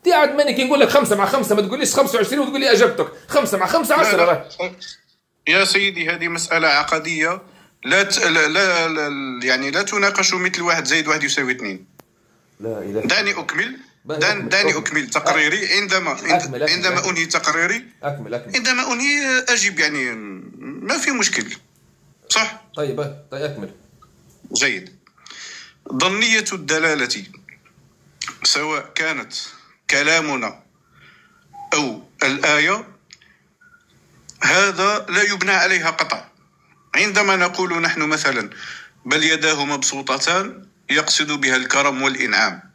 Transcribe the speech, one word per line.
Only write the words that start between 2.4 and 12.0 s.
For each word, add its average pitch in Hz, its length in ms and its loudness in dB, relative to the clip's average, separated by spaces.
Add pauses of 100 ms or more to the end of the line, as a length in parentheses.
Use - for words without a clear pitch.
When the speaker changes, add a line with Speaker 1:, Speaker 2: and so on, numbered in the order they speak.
Speaker 1:
لي 254 120 4
أجبتك. 226 340 4 (220)
خمسة 233 300 2
مع 185 80 2
خمسة 311 300 2
Speaker 2:
لا، 320 40 4
Speaker 1:
عشرة. 208 160 4
Speaker 2:
لا. 170 80 6
Speaker 1:
راه. 175 480 0 (760)
Speaker 2:
يا 185 160 4
سيدي، 190 460 0
هذه 170 180 -4
مسألة 165 400 0
عقدية، 156 760 0 (420)
لا 170 180 4
ت-، 196 160 0
لا، 160 300 2
لا، 170 400 2
لا، 151 220 -2 (360)
يعني 131 240 0
لا 175 120 -2
تناقش 202 520 0
مثل 180 280 -2
واحد 165 220 0
زائد 151 240 0
واحد 151 140 0
يساوي 135 300 -2
اثنين. 104 340 -8 (760)